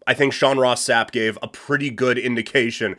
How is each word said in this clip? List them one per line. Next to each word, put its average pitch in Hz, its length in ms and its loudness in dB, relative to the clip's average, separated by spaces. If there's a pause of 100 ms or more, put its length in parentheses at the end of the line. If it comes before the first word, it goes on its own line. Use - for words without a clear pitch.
I 131 60 4
think 135 200 2
Sean 135 240 2
Ross 123 280 2
Sapp 113 260 2
gave 110 300 -2
a 117 60 -8
pretty 139 420 -4
good 123 280 0
indication 117 800 -2